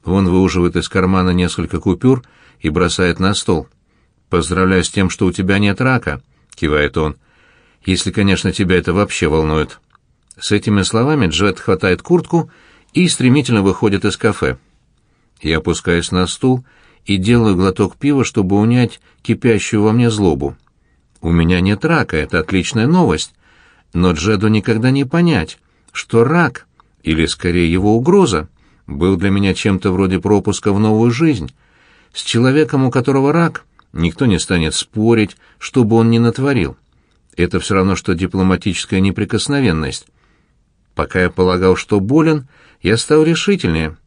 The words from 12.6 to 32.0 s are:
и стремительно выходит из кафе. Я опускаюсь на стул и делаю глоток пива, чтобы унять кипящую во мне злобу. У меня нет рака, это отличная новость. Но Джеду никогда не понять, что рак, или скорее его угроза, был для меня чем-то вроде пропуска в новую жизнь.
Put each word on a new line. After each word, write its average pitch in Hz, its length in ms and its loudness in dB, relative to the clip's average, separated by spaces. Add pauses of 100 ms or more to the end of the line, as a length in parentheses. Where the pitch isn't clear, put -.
и 175 140 2
стремительно 127 540 2
выходит 98 440 0
из 98 120 -2
кафе. 65 400 -2 (840)
Я 80 160 -2
опускаюсь 85 540 -2
на 90 160 0
стул 131 380 -2 (400)
и 98 120 0
делаю 110 380 2
глоток 95 420 0
пива, 139 260 0
чтобы 98 340 0
унять 117 440 0 (200)
кипящую 107 640 0
во 110 80 4
мне 120 180 2
злобу. 76 460 0 (680)
У 82 100 -2
меня 85 300 2
нет 101 240 0
рака, 95 320 0
это 76 220 -2
отличная 95 480 -2
новость. 147 460 0 (600)
Но 90 200 2
Джеду 98 340 0
никогда 110 420 0
не 139 160 0
понять, 160 540 0 (320)
что - 320 0
рак, 160 440 0 (360)
или 80 220 0
скорее 85 460 0
его 101 240 2
угроза, 131 520 2 (400)
был 87 300 0
для 98 120 -2
меня 98 240 0
чем-то 95 380 -2
вроде 92 280 0
пропуска 101 540 0
в 98 60 0
новую 110 320 2
жизнь. 120 400 -2 (600)